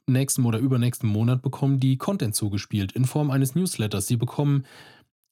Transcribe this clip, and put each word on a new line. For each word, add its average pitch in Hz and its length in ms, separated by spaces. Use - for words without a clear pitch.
nächstem 131 380
oder 113 120
übernächsten 123 500
Monat 113 340
bekommen 139 360
die 131 180
Content 131 380
zugespielt 101 560
in 127 140
Form 151 260
eines 135 240
Newsletters. 110 540
Sie 123 80
bekommen 139 500